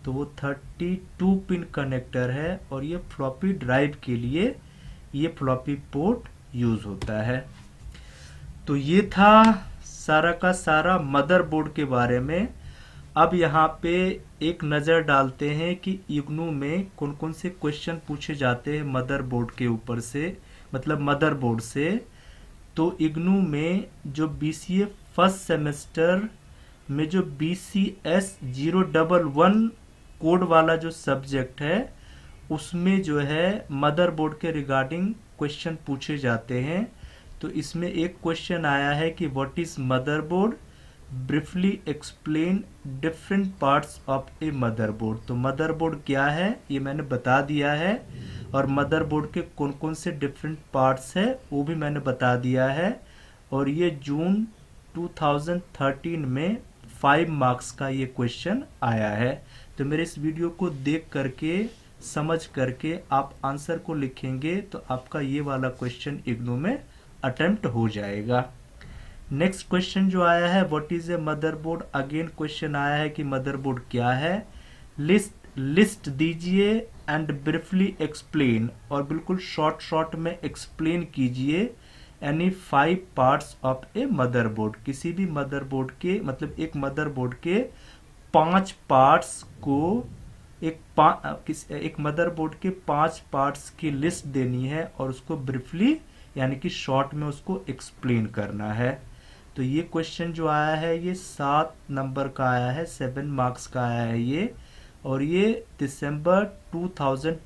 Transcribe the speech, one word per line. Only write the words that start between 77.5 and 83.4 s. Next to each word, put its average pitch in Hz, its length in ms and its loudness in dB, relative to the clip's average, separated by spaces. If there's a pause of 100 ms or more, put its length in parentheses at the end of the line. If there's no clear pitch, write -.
explain, 131 680 0 (220)
और 143 120 -2
बिल्कुल 165 360 -2
short, 156 420 -2
short 160 340 -2
में 165 240 -4
explain 160 640 -4
कीजिए 135 720 0 (500)
any 165 260 2 (240)
five 160 220 6 (220)
parts 131 480 2